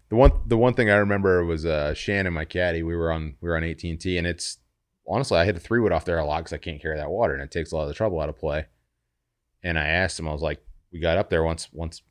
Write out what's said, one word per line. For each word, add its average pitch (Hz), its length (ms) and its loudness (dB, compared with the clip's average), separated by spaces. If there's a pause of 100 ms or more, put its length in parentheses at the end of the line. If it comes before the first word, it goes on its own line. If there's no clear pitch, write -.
the 107 80 -2
one, 139 160 10 (140)
the 113 120 2
one 120 160 4
thing 120 160 2
I 101 60 6
remember 98 480 4
was, 82 220 -2
uh, 76 280 0
Shannon, 98 380 -2
my 80 140 -2
caddy, 85 360 -2
we 82 140 -2
were 82 160 0
on, 78 300 -4
we 85 80 -6
were 82 80 0
on 80 80 -2
A 82 80 -4
T 85 160 -8
and 80 100 -6
T, 92 180 -2
and 85 80 -2
it's, - 320 -6 (480)
honestly, 104 320 0
I 82 60 6
hit 98 140 2
a - 20 -12
three 117 220 0
wood 104 100 4
off 80 140 0
there 85 120 0
a 80 80 0
lot 78 200 -2
'cause - 80 -10
I 82 40 -6
can't 78 240 -12
carry 80 160 -4
that 73 120 -6
water, 95 240 0
and 69 100 -8
it 71 80 -12
takes 80 220 -6
a - 20 -2
lot 78 60 -2
of 73 80 -4
the 73 40 -8
trouble 95 280 -2
out 76 80 -4
of 76 80 -10
play. 76 300 -4 (960)
And 85 140 -2
I 76 80 0
asked 87 320 0
him, 80 120 -6
I - 20 -4
was 76 100 -6
like, 76 180 -4 (320)
we 85 80 -14
got 82 180 2
up 104 120 -2
there 82 140 2
once, 82 280 -4
once 82 400 -10